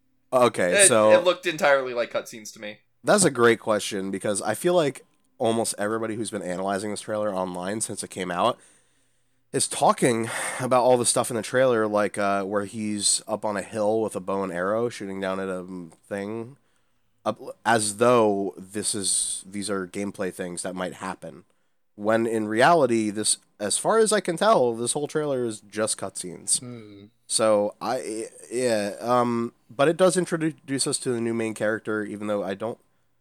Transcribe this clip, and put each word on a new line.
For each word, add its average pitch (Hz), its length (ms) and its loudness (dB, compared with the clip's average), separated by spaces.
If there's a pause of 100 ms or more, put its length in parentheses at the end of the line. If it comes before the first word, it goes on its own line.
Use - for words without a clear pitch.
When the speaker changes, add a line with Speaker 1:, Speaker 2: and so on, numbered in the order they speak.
(340)
Speaker 1:
Okay, 113 400 4 (100)
Speaker 2:
It, - 60 8
Speaker 1:
so 107 240 6
Speaker 2:
it 110 100 8
looked 175 220 0
entirely 143 480 2
like 117 180 -2
cutscenes 110 400 -10
to - 80 -20
me. 107 200 -14 (220)
Speaker 1:
That's 185 220 4
a 165 80 4
great 117 300 4
question, 98 500 -2
because 98 300 -2
I 107 140 -2
feel 175 180 0
like 156 320 0 (320)
almost 113 400 0
everybody 110 400 -4
who's 110 140 -6
been 104 100 -6
analyzing 95 500 -4
this 98 80 -6
trailer 107 340 -4
online 92 460 -4
since 107 240 -6
it 92 60 -12
came 92 200 -6
out 95 300 0 (920)
is 135 160 -2
talking 127 600 2 (300)
about 127 240 2
all 127 140 6
the 120 80 2
stuff - 240 0
in 117 80 -4
the 107 60 -4
trailer, 123 440 2
like, 104 300 0
uh, 98 260 0
where 101 220 -2
he's 104 600 -2
up 107 200 -4
on 107 100 -2
a 98 60 -4
hill 110 400 0
with 104 160 -4
a - 20 -8
bow 98 240 -4
and 92 80 -4
arrow 104 380 -2
shooting 98 320 -10
down 95 180 -2
at 95 80 -6
a, 92 120 -6
um, 90 340 -12 (160)
thing, 110 480 -8 (680)
up, 107 160 -2 (260)
as 107 340 2
though 107 580 4
this 95 360 -6
is, - 560 -4
these 98 200 -6
are 95 180 -4
gameplay 101 460 -6
things 87 300 -8
that 92 120 -8
might 92 200 -6
happen. 85 500 -12 (500)
When 113 300 2
in 110 220 -2
reality, 117 640 4
this, 104 260 -2 (220)
as 104 180 -2
far 202 220 2
as 220 120 4
I 214 80 4
can 175 160 -2
tell, 160 380 4
this 117 200 -4
whole 147 140 -4
trailer 139 380 -2
is 110 160 -6
just 104 380 -4
cutscenes. 92 600 -6
Speaker 3:
Hmm. 110 440 -16 (240)
Speaker 1:
So, 107 520 2
I, 110 500 -6 (220)
yeah, 110 480 0
um, 120 540 0 (160)
but 139 180 2
it 165 80 4
does 185 220 4
introduce 156 720 -2
us 139 100 -2
to 131 140 -4
the 117 100 -2
new 117 140 0
main 113 180 -2
character, 107 500 -2
even 104 220 -8
though 104 180 -2
I 98 120 -4
don't 107 240 -6 (420)